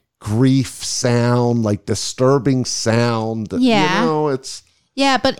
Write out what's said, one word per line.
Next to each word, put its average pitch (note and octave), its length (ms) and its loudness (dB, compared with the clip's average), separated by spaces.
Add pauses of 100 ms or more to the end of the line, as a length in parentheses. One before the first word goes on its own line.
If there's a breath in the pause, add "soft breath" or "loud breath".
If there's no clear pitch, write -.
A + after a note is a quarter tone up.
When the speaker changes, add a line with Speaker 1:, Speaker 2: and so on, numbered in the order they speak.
(200)
Speaker 1:
grief C3 640 0
sound, A#2+ 800 0
like, G#2 240 -2
disturbing B2+ 800 0
sound. A2+ 880 -2
Speaker 2:
Yeah. G#3 500 2
Speaker 1:
You A#3+ 60 0
know, D3+ 220 0
it's - 340 -8 (320)
Speaker 2:
Yeah, C4+ 240 2
but C4 200 0